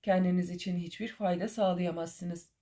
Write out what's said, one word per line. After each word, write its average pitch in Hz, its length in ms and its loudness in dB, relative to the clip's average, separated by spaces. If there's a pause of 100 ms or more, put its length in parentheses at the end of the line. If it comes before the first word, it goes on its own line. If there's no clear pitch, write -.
kendiniz 180 460 4
için 175 280 -4
hiçbir 175 300 -6
fayda 185 400 -2
sağlayamazsınız. 175 1000 -2 (120)